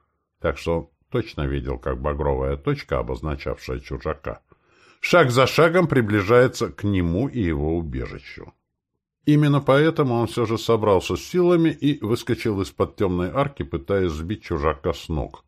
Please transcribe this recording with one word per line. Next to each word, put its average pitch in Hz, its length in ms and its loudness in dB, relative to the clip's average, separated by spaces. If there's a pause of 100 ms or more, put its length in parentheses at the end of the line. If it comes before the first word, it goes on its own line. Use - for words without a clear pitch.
(400)
Так 80 160 -2
что 85 220 -2
он - 100 -10 (220)
точно 80 360 -4
видел, 67 320 -4
как 65 220 -6
багровая 71 560 -2
точка, 76 440 -4
обозначавшая 64 800 -8
чужака, 69 600 -10 (600)
шаг 160 300 4
за 127 160 4
шагом 170 420 4
приближается 117 840 2
к - 140 -10
нему 95 440 0
и 131 140 -4
его 80 340 0
убежищу. - 800 -8 (720)
Именно 147 340 4
поэтому 143 540 4
он 117 120 2
все 120 200 -2
же 110 100 0
собрался 104 600 2
с - 60 -6
силами 175 460 2
и 143 340 -2
выскочил 107 600 -2
из-под - 340 -4
темной 90 340 0
арки, 139 320 -4
пытаясь 90 500 -2
сбить 82 300 -8
чужака 78 520 -2
с - 160 -12
ног. 71 380 -6